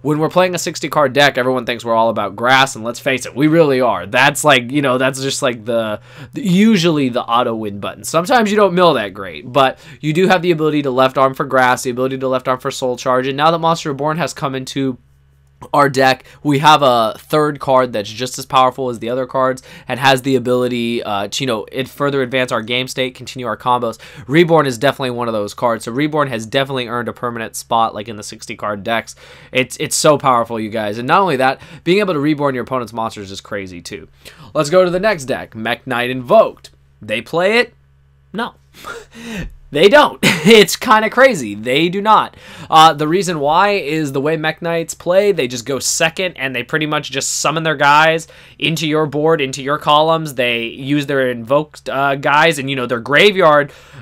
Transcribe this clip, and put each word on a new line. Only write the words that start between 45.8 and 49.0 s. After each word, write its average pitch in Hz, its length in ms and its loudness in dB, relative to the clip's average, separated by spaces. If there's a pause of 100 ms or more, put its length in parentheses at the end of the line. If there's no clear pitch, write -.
and 131 200 -6
they 120 80 -4
pretty 156 240 -2
much 147 240 -4
just 135 300 -6
summon 156 200 -2
their 160 140 0
guys 156 520 4 (300)
into 156 300 -2
your 156 180 0